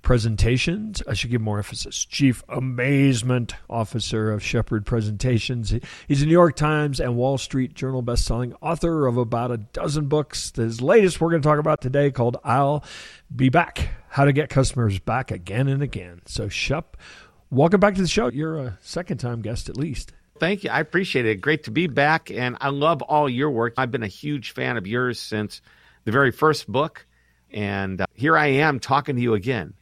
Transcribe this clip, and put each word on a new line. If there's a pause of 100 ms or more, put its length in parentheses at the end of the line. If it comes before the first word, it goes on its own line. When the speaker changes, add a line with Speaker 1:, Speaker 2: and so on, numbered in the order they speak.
Speaker 1:
Presentations.
I
should
give
more
emphasis.
Chief
Amazement (160)
Officer
of
Shepherd
Presentations.
He, (280)
he's
a
New
York
Times
and
Wall
Street
Journal
bestselling
author
of
about
a
dozen
books.
His
latest
we're
gonna
talk
about
today
called
I'll (500)
Be
Back, (220)
How
to
Get
Customers
Back
Again
and
Again.
So
Shep, (520)
welcome
back
to
the
show.
You're
a
second
time
guest
at
least. (280)
Speaker 2:
Thank
you.
I
appreciate
it.
Great
to
be
back.
And
I
love
all
your
work.
I've
been
a
huge
fan
of
yours
since (420)
the
very
first
book. (460)
And,
uh,
here
I
am
talking
to
you
again.